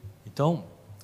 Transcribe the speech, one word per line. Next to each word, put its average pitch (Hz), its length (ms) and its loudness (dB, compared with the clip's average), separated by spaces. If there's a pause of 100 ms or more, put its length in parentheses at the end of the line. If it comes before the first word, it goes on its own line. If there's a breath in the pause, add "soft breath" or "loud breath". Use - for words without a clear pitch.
(280)
Então, 147 380 2 (380)